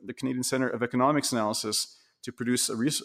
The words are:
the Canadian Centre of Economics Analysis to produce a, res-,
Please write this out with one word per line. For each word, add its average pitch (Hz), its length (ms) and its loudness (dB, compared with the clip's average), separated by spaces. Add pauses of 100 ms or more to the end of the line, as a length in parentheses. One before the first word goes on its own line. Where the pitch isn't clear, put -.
the 123 80 -10
Canadian 127 300 -4
Centre 131 260 0
of 117 140 -2
Economics 135 500 2
Analysis 107 640 -2 (240)
to - 100 -10
produce 123 380 0
a, - 60 -4
res-, 123 300 -2